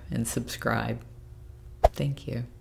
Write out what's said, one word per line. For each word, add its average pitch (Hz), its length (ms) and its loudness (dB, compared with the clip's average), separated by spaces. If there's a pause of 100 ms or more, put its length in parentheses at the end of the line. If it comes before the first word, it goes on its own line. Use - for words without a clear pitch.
and 117 180 2
subscribe. 117 720 0 (840)
Thank - 440 6
you. 120 180 -2 (160)